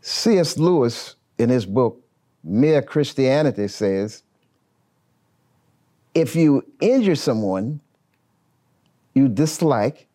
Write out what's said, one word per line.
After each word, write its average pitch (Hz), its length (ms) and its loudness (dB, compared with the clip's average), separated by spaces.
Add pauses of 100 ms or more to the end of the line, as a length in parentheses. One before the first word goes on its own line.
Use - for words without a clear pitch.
C - 360 0
S 160 200 0
Lewis, 151 580 0 (240)
in 117 100 2
his 123 160 0
book, 110 340 -2 (440)
Mere 131 380 2
Christianity, 135 840 0
says, 101 540 -4 (1900)
"If 160 220 -2
you 156 280 4 (160)
injure 214 360 2
someone 110 640 -4 (1300)
you 135 140 4
dislike 135 880 -2